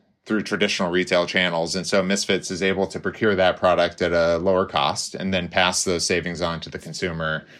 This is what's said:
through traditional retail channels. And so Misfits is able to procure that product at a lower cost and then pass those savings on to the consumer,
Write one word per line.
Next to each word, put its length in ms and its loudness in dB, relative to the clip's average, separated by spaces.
through 160 0
traditional 480 0
retail 380 2
channels. 480 0
And 100 -4
so 160 2
Misfits 480 0
is 140 -4
able 240 0
to 120 -10
procure 360 0
that 220 4
product 440 2
at 100 2
a 260 4
lower 280 2
cost 480 -2
and 200 -4
then 160 -2
pass 340 2
those 220 0
savings 360 -2
on 200 -2
to 80 -12
the 100 -10
consumer, 680 -4